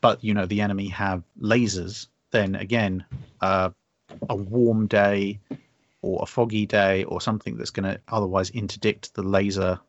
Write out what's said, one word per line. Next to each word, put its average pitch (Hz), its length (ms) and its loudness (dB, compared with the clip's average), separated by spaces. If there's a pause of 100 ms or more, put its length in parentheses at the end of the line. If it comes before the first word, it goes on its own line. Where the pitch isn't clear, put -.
but, - 240 4
you 107 100 0
know, 98 120 0
the 104 140 0
enemy 98 280 -2
have 92 340 -4 (180)
lasers, 104 640 0 (240)
then 98 240 2
again, 98 500 -2 (360)
uh, 95 300 2 (580)
a 117 60 -2
warm 110 520 2
day 101 520 2 (640)
or 95 200 -2
a - 40 -4
foggy 113 400 0
day 98 380 4
or - 160 -6
something 113 360 -4
that's 113 140 -8
gonna 98 280 -4 (100)
otherwise 98 420 0
interdict 107 640 -4
the 101 80 -4
laser 95 560 2 (100)